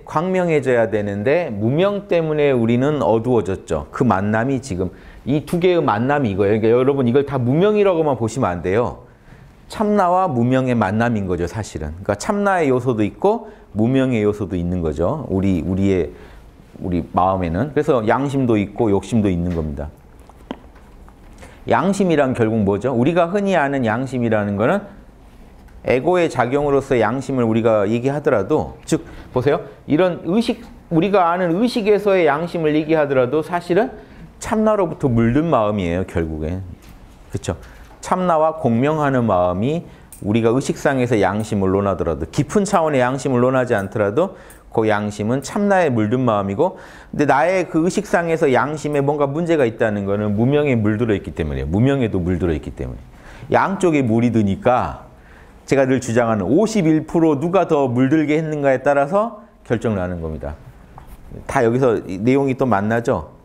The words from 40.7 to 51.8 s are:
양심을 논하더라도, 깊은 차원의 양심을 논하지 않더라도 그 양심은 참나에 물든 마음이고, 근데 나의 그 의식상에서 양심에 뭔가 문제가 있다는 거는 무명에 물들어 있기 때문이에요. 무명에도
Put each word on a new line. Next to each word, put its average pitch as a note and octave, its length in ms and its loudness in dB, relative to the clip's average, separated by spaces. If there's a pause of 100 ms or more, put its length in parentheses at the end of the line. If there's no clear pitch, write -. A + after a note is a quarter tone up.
양심을 G2 500 0
논하더라도, E2+ 600 0
깊은 G3 340 0
차원의 D#3+ 360 2
양심을 B2+ 400 0
논하지 B2+ 340 2
않더라도 G#2+ 640 0 (360)
그 A2 160 2
양심은 G#2 540 -2
참나에 F#3+ 480 0
물든 A2+ 300 0
마음이고, A2 580 0 (320)
근데 D3 140 0
나의 D#3+ 440 2
그 D#3+ 160 0
의식상에서 E3+ 680 0
양심에 C#3+ 480 0
뭔가 C#3+ 260 0
문제가 D#3+ 380 0
있다는 A2 400 -2
거는 G#2 320 -2
무명에 C#3 380 2
물들어 A2 400 2
있기 F2+ 160 -4
때문이에요. C#2+ 360 -4
무명에도 A2 520 2